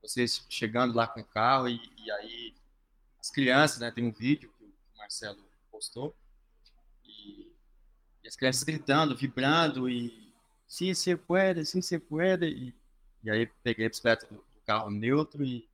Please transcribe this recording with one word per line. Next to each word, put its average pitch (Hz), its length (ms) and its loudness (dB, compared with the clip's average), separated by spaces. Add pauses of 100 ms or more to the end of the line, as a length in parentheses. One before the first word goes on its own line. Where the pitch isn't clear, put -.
vocês - 480 -2
chegando 117 460 0
lá 113 120 2
com 113 140 -12
o 104 40 -14
carro 123 440 2
e, 120 100 -4 (180)
e 110 140 -10
aí 113 420 -10 (680)
as - 120 -12
crianças, 135 480 4
né, 117 120 -6
tem 117 120 -4
um 117 80 0
vídeo 123 460 -2
que - 80 -20
o - 320 -20
Marcelo 104 420 -12 (320)
postou, 120 440 -10 (880)
e, - 460 -20 (720)
e - 40 -20
as - 80 -16
crianças 131 280 0
gritando, 151 520 2
vibrando, 135 760 2
e 120 440 -6 (340)
"sim, 180 260 -2
se 175 220 0
puede, 175 500 2
sim, 180 160 -2
se 175 160 -2
puede", 170 480 0
e, 127 300 -6 (480)
e 110 80 -2
aí 113 160 2 (160)
peguei 110 220 0
a 113 40 2
bicicleta - 380 2
do, 104 80 -20
do - 300 -20
carro 107 260 0
neutro 139 520 0
e 123 300 -6